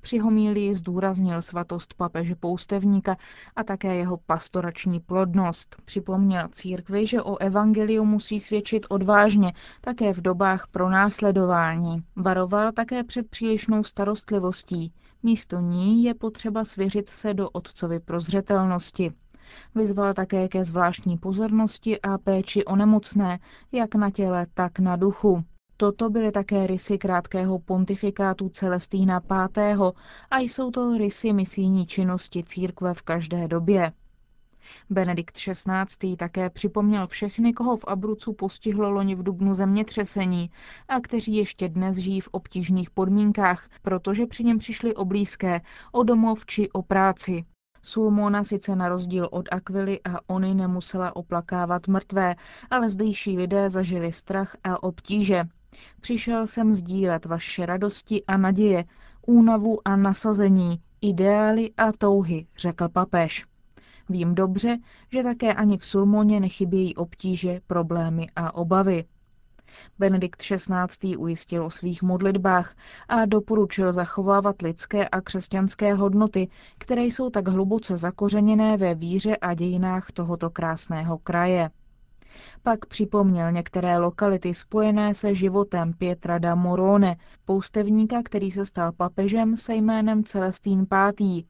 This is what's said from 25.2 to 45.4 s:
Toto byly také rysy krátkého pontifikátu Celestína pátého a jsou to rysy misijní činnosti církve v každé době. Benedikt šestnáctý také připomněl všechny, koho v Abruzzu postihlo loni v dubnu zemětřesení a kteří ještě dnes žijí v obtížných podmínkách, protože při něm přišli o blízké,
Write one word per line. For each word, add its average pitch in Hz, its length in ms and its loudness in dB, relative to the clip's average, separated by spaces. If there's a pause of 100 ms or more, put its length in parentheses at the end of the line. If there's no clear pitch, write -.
Toto 208 340 0
byly 214 220 0
také 202 340 0
rysy 185 320 -2
krátkého 185 600 -2
pontifikátu 190 880 -2
Celestína 185 720 0
pátého 190 720 0 (380)
a 269 80 0
jsou 254 320 -4
to 240 280 0
rysy 214 340 0
misijní 190 540 0
činnosti 180 580 -4
církve 180 500 -4
v - 80 -16
každé 170 460 -4
době. 170 440 2 (960)
Benedikt 180 460 -2
šestnáctý 190 800 -6
také 175 340 -4
připomněl 208 560 0
všechny, 226 460 -2
koho 233 240 -2
v 226 100 -10
Abruzzu 214 460 -6
postihlo 208 580 -2
loni 196 240 0
v 185 80 -8
dubnu 190 320 0
zemětřesení 196 960 0 (380)
a 262 120 -2
kteří 220 360 -4
ještě 190 320 -2
dnes 185 280 -2
žijí 190 240 -2
v - 120 -12
obtížných 185 580 -2
podmínkách, 196 800 2 (140)
protože 196 440 -2
při 233 180 -8
něm 233 140 4
přišli 220 360 -4
o 202 100 -4
blízké, 190 560 -2 (320)